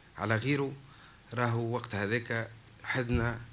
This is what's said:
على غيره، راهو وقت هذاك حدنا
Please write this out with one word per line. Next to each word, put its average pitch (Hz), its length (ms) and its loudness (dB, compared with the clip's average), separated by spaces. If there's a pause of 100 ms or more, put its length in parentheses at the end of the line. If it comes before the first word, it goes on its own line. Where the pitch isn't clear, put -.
(180)
على 107 180 2
غيره، 135 360 2 (640)
راهو 117 420 2
وقت 117 200 -4
هذاك 113 540 0 (340)
حدنا 120 560 2 (140)